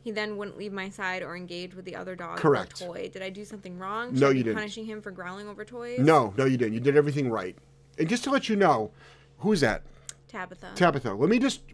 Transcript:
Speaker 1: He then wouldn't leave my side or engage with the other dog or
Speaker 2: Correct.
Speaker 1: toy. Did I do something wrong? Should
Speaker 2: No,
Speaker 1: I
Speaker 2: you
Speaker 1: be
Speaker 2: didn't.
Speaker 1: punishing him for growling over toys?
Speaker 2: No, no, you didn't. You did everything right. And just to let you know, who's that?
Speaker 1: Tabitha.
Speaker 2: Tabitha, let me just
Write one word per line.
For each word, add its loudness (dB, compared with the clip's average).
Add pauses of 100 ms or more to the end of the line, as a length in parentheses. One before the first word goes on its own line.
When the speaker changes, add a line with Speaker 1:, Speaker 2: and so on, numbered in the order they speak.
Speaker 1:
He -8
then -4
wouldn't -10
leave -10
my -6
side -6
or -8
engage -10
with -14
the -12
other -10
dog -10
or -6
Speaker 2:
Correct. 2
Speaker 1:
toy. -10
Did -12
I -8
do -14
something -14
wrong? -8
Should 2
Speaker 2:
No, 6
Speaker 1:
I 6
Speaker 2:
you 6
Speaker 1:
be 2
Speaker 2:
didn't. 0
Speaker 1:
punishing -8
him -10
for -12
growling -12
over -14
toys? -8
Speaker 2:
No, 6
no, 2
you 4
didn't. 0
You -4
did 4
everything 4
right. -4 (420)
And 2
just 0
to -2
let 0
you 2
know, 4 (480)
who's 2
that? 2 (500)
Speaker 1:
Tabitha. -12
Speaker 2:
Tabitha, 4
let 4
me 6
just 0 (120)